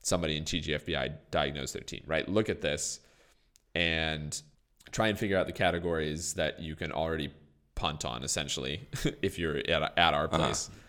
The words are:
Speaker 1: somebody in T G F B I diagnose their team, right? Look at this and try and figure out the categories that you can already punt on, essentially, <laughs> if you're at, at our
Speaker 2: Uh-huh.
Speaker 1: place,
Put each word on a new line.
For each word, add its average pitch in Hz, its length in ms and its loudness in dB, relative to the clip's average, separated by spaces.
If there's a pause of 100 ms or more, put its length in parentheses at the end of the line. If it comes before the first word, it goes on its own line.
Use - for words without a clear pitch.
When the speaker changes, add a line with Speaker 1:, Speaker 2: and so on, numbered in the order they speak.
Speaker 1:
somebody 82 340 0
in 76 80 -4
T 82 160 -2
G 76 140 -2
F 73 100 -4
B 82 120 -2
I 65 140 -2 (200)
diagnose 71 420 -2
their - 100 -8
team, - 240 -12
right? 78 220 0
Look 107 200 2
at 90 120 -4
this - 380 -2 (760)
and 80 640 0 (500)
try 110 180 2
and 101 100 0
figure 98 200 2
out 87 80 2
the 87 60 -6
categories 85 840 0
that 78 260 0
you 78 140 -6
can 78 180 -6
already 78 400 -2 (420)
punt 76 300 -2
on, 62 200 -4
essentially, 71 640 -2 (160)
<laughs> - 180 -2
if 98 160 0
you're 80 200 0
at, 76 380 2
at 82 180 8
our 73 100 4
Speaker 2:
Uh-huh. 80 140 2
Speaker 1:
place, - 320 0 (180)